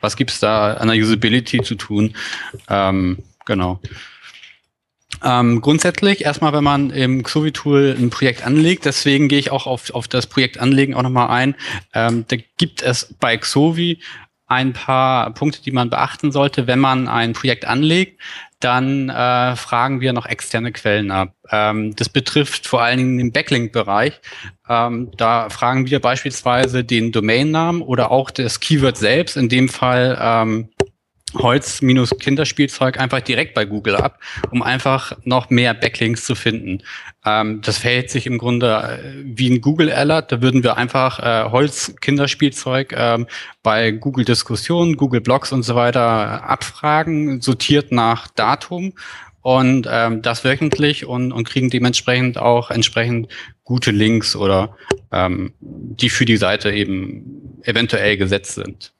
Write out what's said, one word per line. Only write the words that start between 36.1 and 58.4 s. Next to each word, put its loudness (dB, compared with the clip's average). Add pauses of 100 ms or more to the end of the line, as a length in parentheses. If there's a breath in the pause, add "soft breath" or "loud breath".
zu -2
finden. -4 (420 loud breath)
Ähm, 0
das -4
verhält -2
sich -4
im -4
Grunde, 0
äh, -16
wie -2
ein 4
Google 2
Alert. 0
Da -2
würden 4
wir 2
einfach, 0
äh, 0
Holz 0
Kinderspielzeug, -2
ähm, 0 (380 loud breath)
bei 2
Google -2
Diskussionen, 0
Google 2
Blogs 0
und 0
so -2
weiter 2
abfragen, -2
sortiert 0
nach 0
Datum -2 (500 loud breath)
und, 4
ähm, 0
das -2
wöchentlich 0
und, -4
und -4
kriegen 0
dementsprechend 0
auch 2
entsprechend 0 (380 loud breath)
gute 0
Links 2
oder, 2 (340 loud breath)
ähm, -2
die -6
für 0
die 4
Seite 0
eben -6
eventuell 0
gesetzt -2